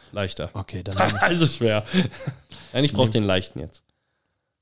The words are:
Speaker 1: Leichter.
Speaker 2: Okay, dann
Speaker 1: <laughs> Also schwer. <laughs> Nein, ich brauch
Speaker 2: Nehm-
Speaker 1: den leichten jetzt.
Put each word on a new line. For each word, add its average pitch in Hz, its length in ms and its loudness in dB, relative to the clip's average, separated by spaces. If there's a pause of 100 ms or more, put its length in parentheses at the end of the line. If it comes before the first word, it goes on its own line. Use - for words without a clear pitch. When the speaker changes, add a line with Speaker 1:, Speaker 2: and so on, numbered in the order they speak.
(140)
Speaker 1:
Leichter. 92 400 -6
Speaker 2:
Okay, 92 300 -8
dann 98 140 -6
Speaker 1:
<laughs> 180 200 2
Also 170 280 4
schwer. 107 380 2 (440)
<laughs> - 460 -14
Nein, 135 120 2
ich 143 80 0
brauch 131 120 6
Speaker 2:
Nehm- 107 80 2
Speaker 1:
den 110 120 2
leichten 95 340 0
jetzt. - 240 -12 (800)